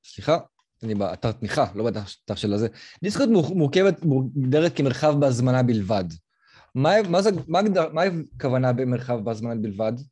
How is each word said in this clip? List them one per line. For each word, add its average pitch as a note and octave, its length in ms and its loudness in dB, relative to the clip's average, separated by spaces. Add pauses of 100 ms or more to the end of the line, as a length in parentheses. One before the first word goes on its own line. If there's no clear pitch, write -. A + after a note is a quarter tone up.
סליחה, D3 340 -2 (440)
אני A2 120 -4
באתר G2+ 380 -2
תמיכה, A2 320 -2 (100)
לא G#2+ 100 -4
באתר G#2 500 -6
של G#2 180 -2
הזה. G#2 160 0 (340)
דיסקורד A3+ 260 0
מור-, F3+ 260 2
מורכבת, F3+ 500 2
מוגדרת C3+ 720 0
כמרחב D3 440 2
בהזמנה B2+ 420 2
בלבד. G#2+ 420 0 (720)
מה, C#3 160 2 (200)
מה F3+ 120 2
זה, G#3+ 80 4 (180)
מה E3+ 100 2
הגדר-, F#3 340 2
מה D#3+ 100 0 (340)
הכוונה B2+ 360 0
במרחב B2 520 -2
בהזמנה A2+ 300 -4
בלבד? A2 380 -4 (200)